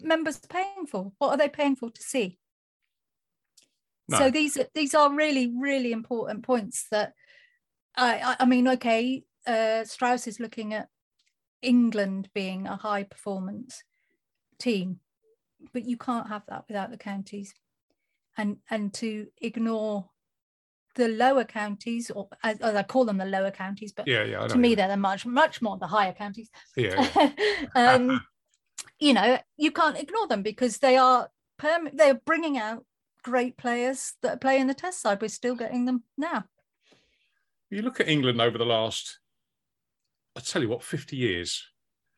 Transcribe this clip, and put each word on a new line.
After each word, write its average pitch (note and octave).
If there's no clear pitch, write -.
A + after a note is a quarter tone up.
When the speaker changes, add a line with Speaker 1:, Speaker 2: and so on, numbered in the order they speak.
Speaker 1:
members D#4+
paying F#4+
for? G3
What C#4
are C4
they G3+
paying C#4+
for A#3
to -
see? G3+
Speaker 2:
No. -
Speaker 1:
So C4+
these D4
are, B3+
these D4+
are D4
really, C#4
really C4
important A3+
points A#3
that, G#3
I, B3
I, B3
I B3+
mean, B3
okay, B3
uh, A3+
Strauss B3
is A3+
looking A3
at G#3
England A3
being F#3+
a G3+
high G3+
performance G3
team, F#3+
but A#3+
you A#3+
can't A#3
have G#3
that -
without G3+
the A3+
counties. G3
And, G#3
and G#3
to G#3+
ignore A3
the A#3+
lower B3
counties, A3
or G3
as, G#3+
as G#3+
I G3
call B3+
them G3+
the F#3+
lower G3
counties, G3
but G#3
Speaker 2:
Yeah, A#2
yeah, G#2+
I G#2
know A2
Speaker 1:
to A2+
Speaker 2:
what B3
Speaker 1:
me A#3+
Speaker 2:
you -
mean. A3+
Speaker 1:
they're F#3+
the G3+
much, G3
much D4
more G3+
the F3+
higher G3
counties. G#3
Speaker 2:
Yeah, G#3+
yeah. C#4+
Speaker 1:
<laughs> E4
Um, B3
Speaker 2:
<laughs> -
Speaker 1:
you D4
know, A3+
you D4+
can't D#4
ignore F#4+
them G3+
because A3
they C4
are B3+
perm-, D#4+
they're C#4
bringing D#4
out A3
great B3
players A#3+
that -
play C4
in C4
the C4+
Test F4+
side. G#3
We're A3
still B3
getting A#3+
them B3+
now. D#4
Speaker 2:
You G3+
look B3
at -
England B2+
over A#2
the A#2
last, A2+
I -
tell -
you A2
what, A#2+
fifty -
years. F#2